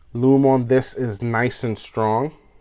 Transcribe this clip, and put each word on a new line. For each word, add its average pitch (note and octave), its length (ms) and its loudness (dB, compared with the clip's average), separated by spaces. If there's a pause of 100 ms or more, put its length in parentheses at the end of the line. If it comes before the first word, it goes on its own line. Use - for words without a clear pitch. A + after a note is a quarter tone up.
(140)
Lume C3+ 320 4
on C3 200 2
this B2+ 280 0
is A2+ 260 -6
nice A#2 420 -2
and A2+ 160 -4
strong, A2+ 540 -2 (280)